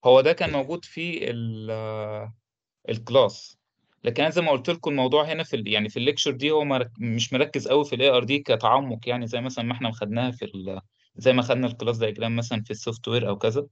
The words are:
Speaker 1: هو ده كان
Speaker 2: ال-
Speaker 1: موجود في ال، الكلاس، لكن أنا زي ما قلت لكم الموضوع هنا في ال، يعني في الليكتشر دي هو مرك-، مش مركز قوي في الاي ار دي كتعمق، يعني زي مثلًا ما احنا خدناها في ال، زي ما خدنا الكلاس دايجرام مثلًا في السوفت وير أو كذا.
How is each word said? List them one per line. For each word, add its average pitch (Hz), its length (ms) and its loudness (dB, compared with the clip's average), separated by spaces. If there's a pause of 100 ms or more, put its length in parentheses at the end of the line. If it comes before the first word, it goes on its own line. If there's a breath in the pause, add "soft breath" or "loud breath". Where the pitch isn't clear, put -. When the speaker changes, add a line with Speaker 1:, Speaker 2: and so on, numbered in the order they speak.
Speaker 1:
هو 127 160 10
ده 151 120 4
كان 165 160 0
Speaker 2:
ال- 156 60 -4
Speaker 1:
موجود 147 300 -4
في 165 460 -6
ال، 113 400 -6 (1160)
الكلاس، 117 720 0 (460)
لكن 117 180 0
أنا 156 100 0
زي 170 100 0
ما 160 80 0
قلت 131 200 0
لكم 165 200 -4
الموضوع 143 340 2
هنا 160 180 -4
في 147 140 -6
ال، 104 120 -6
يعني 107 200 0
في - 80 -8
الليكتشر 135 340 0
دي 139 200 -2
هو 151 140 2
مرك-، 127 360 -2
مش 117 320 -2
مركز 135 360 0
قوي 143 160 4
في 143 100 -6
الاي 131 140 4
ار 123 160 4
دي 139 140 0
كتعمق، 120 720 0
يعني 120 180 -4
زي 120 140 -6
مثلًا 123 240 -6
ما 120 80 -2
احنا 120 200 -4
خدناها 113 380 -4
في 120 140 -10
ال، 95 360 -10 (360)
زي 127 160 4
ما 127 100 4
خدنا 127 240 0
الكلاس 117 320 -4
دايجرام 113 380 -2
مثلًا 117 260 -4
في - 80 -12
السوفت 113 380 -8
وير 113 200 0
أو 101 100 -2
كذا. 113 340 0